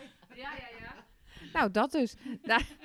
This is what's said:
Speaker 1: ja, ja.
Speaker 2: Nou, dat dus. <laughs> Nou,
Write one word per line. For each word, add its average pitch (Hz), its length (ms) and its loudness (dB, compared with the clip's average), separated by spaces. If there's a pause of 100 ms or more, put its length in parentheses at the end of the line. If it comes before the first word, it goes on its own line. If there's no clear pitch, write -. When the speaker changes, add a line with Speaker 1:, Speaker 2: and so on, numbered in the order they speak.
(360)
Speaker 1:
ja, 269 320 -10 (120)
ja. 233 140 -14 (600)
Speaker 2:
Nou, 262 180 4
dat 220 200 4
dus. 269 240 2 (160)
<laughs> 214 120 -10
Nou, 226 180 4 (240)